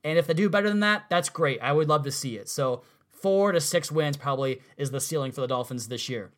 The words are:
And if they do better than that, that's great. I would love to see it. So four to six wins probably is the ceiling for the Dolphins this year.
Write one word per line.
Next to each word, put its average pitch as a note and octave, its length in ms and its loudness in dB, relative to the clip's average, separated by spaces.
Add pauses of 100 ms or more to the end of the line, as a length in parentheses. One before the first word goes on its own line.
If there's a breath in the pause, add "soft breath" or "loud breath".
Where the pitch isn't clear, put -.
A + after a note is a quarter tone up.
And D#3 140 2
if D3+ 80 2
they E3 80 0
do F#3+ 160 2
better G3+ 180 2
than G#3 120 2
that, G#3 280 2
that's F3 200 0
great. C#3 340 0
I C3+ 100 0
would D3+ 160 4
love D3+ 160 4
to C#3 80 -4
see B2 240 -6
it. G2+ 120 -12
So C3 340 -2 (280 soft breath)
four G3 420 2
to E3+ 80 4
six E3 300 0
wins D3 260 2
probably C3+ 440 -2 (160 loud breath)
is C#3 140 -4
the C3+ 100 -4
ceiling C#3 320 -4
for C#3+ 80 -10
the B2 80 -2
Dolphins B2 400 -4
this A#2+ 200 -6
year. A2 300 -6